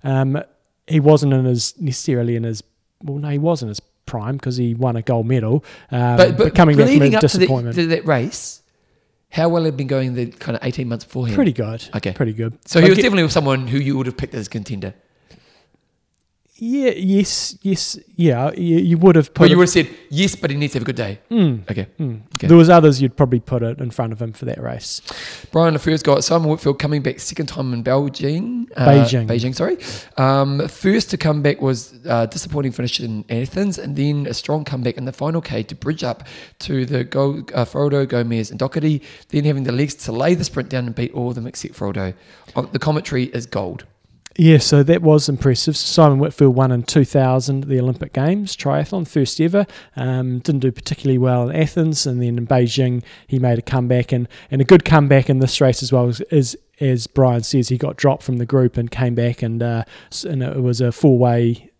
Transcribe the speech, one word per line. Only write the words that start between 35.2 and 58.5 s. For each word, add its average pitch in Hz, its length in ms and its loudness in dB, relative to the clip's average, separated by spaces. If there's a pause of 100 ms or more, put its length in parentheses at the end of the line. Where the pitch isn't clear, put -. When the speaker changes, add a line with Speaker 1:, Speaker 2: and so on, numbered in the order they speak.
Speaker 2:
K 110 220 -6
to - 120 -12
bridge - 280 -8
up 123 200 -8 (360)
to 135 260 -4
the 127 180 -4
Go-, 139 400 -2 (120)
uh, 123 100 0
Frodo, 143 420 -2
Gomez 117 440 -4
and - 80 -14
Doherty, 147 420 -2 (280)
then 147 140 -2
having 139 200 0
the 127 100 -4
legs 139 220 -2
to - 160 -10
lay 143 240 0
the 160 80 -4
sprint - 260 -8
down 127 160 -4
and 113 100 -10
beat 120 180 -6
all 123 160 -6
of 120 60 -8
them 117 120 -10
except - 260 -14
Frodo. 95 400 -6 (420)
Uh, - 60 -4
the - 180 -6
commentary 151 460 -2
is 123 220 -8
gold. - 380 -8 (500)
Speaker 1:
Yeah, 160 220 6
so 143 240 4
that 165 220 2
was 151 260 4
impressive. 139 480 -2
Simon 147 400 4
Whitfield 139 380 4
won 131 160 2
in 120 100 -2
two 135 240 2
thousand, 135 600 0
the 135 140 -2
Olympic 123 340 -4
Games, 190 440 -2
triathlon, 151 500 -2
first - 320 -2
ever. 180 280 2 (280)
Um, 127 440 -4
didn't 139 220 -2
do 131 100 0
particularly 131 480 -2
well 123 300 2
in 151 60 -6
Athens, 156 520 0
and 123 120 -4
then 120 200 -2
in 117 80 -6
Beijing 123 560 0 (240)
he 135 100 -2
made 123 220 0
a - 20 -8
comeback, 123 500 0
and, 123 160 -2 (220)
and 135 100 -2
a 139 40 4
good 170 220 6
comeback 139 440 4
in 135 80 2
this 131 240 0
race 131 220 2
as 123 100 -4
well, 123 160 2
is, 120 100 -4 (120)
is, 135 260 0 (220)
as 127 260 0
Brian 123 380 2
says, 127 260 0
he 127 80 0
got 139 180 -4
dropped - 280 0
from 127 160 -4
the 120 80 -2
group 131 280 2